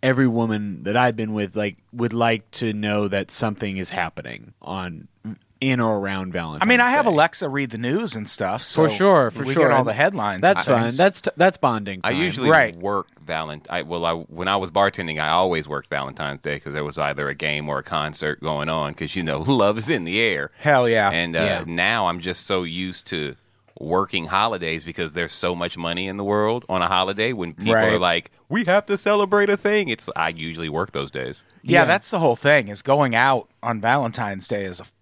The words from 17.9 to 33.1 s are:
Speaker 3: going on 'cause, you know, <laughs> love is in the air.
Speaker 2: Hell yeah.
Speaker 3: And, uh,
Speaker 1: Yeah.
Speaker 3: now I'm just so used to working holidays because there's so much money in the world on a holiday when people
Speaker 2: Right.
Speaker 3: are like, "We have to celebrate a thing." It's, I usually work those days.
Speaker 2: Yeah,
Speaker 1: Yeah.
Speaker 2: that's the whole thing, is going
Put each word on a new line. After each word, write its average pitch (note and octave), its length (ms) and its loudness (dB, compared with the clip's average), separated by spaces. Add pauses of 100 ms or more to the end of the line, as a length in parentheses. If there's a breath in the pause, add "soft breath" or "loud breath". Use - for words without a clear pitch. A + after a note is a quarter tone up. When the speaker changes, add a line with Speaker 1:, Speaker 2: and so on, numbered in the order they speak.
Speaker 3:
going D2+ 280 -4
on D2+ 240 -4
'cause, D2+ 220 -8
you F#2 80 -4
know, D2+ 160 -2
<laughs> D#2+ 80 -4
love A2 320 2
is A2 100 -8
in B2 140 -2
the F2 180 -2
air. E2 380 -2
Speaker 2:
Hell C3+ 280 4
yeah. A2 220 4
Speaker 3:
And, E2+ 260 0
uh, E2 60 2
Speaker 1:
Yeah. D#2 240 0
Speaker 3:
now F#2 420 0
I'm F2 120 -2
just F2 260 -6
so F#2+ 180 -2
used F2 440 -8
to D2+ 280 -6 (440)
working F2+ 460 0
holidays E2+ 580 -2
because E2 300 -6
there's E2 200 -4
so F2+ 220 -2
much F2 220 -6
money E2+ 300 -4
in F#2+ 100 -6
the G2+ 60 -4
world G#2+ 460 0
on F#2 120 0
a E2+ 60 0
holiday G2 460 0
when F2 200 -6
people A2 220 0
Speaker 2:
Right. A2 180 4
Speaker 3:
are G#2+ 60 2
like, F2 320 0 (180)
"We G#3 160 -2
have F#3+ 220 2
to G3+ 100 -2
celebrate G3+ 540 2
a E3+ 60 2
thing." G#3 320 0
It's, - 260 -6
I E2 140 0
usually E2 400 -6
work E2 240 -4
those C#2 180 -6
days. C2 320 -8 (180 soft breath)
Speaker 2:
Yeah, E3+ 200 4
Speaker 1:
Yeah. D#3+ 40 6
Speaker 2:
that's F3+ 240 0
the G#3+ 100 -2
whole E3 160 4
thing, C#3+ 340 4
is G#2 120 -8
going C3+ 320 2